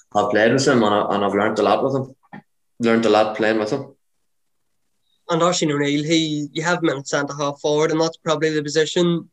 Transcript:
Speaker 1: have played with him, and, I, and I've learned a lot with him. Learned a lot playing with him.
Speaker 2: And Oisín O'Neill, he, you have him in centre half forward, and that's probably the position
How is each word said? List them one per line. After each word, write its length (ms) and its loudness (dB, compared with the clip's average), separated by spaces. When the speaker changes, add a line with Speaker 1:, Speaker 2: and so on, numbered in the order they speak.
Speaker 1:
have 160 0
played 220 4
with 160 2
him, 140 4
and, 120 2
I, 200 0
and 100 0
I've 100 0
learned 240 0
a 40 2
lot 200 2
with 140 -2
him. 460 -10
Learned 260 2
a 40 4
lot 240 2
playing 260 0
with 100 -4
him. 240 -8
Speaker 2:
And 100 0
Oisín 320 0
O'Neill, 320 -2
he, 480 -2
you 120 -6
have 180 0
him 80 0
in 160 -4
centre 280 -4
half 260 -6
forward, 320 0
and 80 0
that's 180 -2
probably 320 -2
the 120 -2
position 720 -2